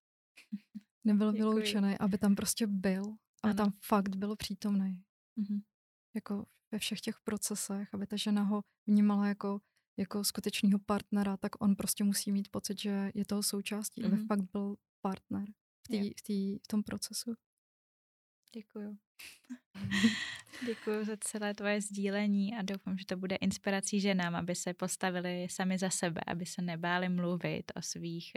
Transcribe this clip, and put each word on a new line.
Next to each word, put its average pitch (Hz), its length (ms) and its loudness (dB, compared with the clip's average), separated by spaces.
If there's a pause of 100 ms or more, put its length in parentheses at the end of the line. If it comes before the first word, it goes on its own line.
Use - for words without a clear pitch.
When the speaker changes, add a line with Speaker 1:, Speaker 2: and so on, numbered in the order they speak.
(380)
Speaker 1:
<laughs> - 440 -12 (220)
Speaker 2:
nebyl 214 280 4
Speaker 1:
Děkuji. 214 60 2
Speaker 2:
vyloučený, 214 600 2
aby 208 200 2
tam 202 180 4
prostě 214 320 0
byl, 190 360 0
aby 214 100 -6 (300)
Speaker 1:
Ano. 208 120 4
Speaker 2:
tam 202 260 4
fakt 196 340 2
byl 202 200 -2
přítomnej. 190 680 -2 (340)
Speaker 1:
Mhm. 208 260 -2 (540)
Speaker 2:
Jako 208 300 -4 (260)
ve 214 80 -2
všech - 220 -4
těch - 200 -6
procesech, 202 720 -4
aby 196 140 -4
ta 208 80 -4
žena 208 280 2
ho 202 200 2 (240)
vnímala 208 400 6
jako, 202 340 -2 (380)
jako 202 240 -2
skutečného 202 560 2
partnera, 202 580 0
tak 202 140 -4 (120)
on 196 120 6
prostě - 280 0
musí 202 280 2
mít 196 200 0
pocit, 196 280 -4
že 196 360 -2
je 202 100 0
toho 202 180 0
součástí, 208 600 -4
aby 202 100 4
Speaker 1:
Mhm. 214 120 0
Speaker 2:
fakt 202 140 2 (100)
byl 202 240 -4 (260)
partner 196 460 -4 (380)
v - 20 -16
tý, 226 100 -2
Speaker 1:
Jo. 202 200 -2
Speaker 2:
v - 40 -16
tý, 196 380 -2
v - 80 -18
tom 208 160 0
procesu. - 500 -6 (1200)
Speaker 1:
Děkuju. 208 420 -10 (760)
Speaker 2:
<laughs> 196 440 2 (480)
Speaker 1:
Děkuju 214 400 -2
za 214 140 -2
celé 208 340 -2
tvoje 208 280 0
sdílení 202 760 2
a 220 60 -4
doufám, 190 360 -2
že 190 80 -10
to 185 120 -4
bude 185 180 -2
inspirací 196 640 0
ženám, 185 360 2
aby 170 200 -2
se 180 180 -4
postavili 180 760 -2
sami 185 280 0
za 185 120 0
sebe, 175 380 0
aby 180 180 -2
se - 160 -6
nebáli 175 480 0
mluvit 175 680 0
o 175 60 -6
svých, 170 560 -8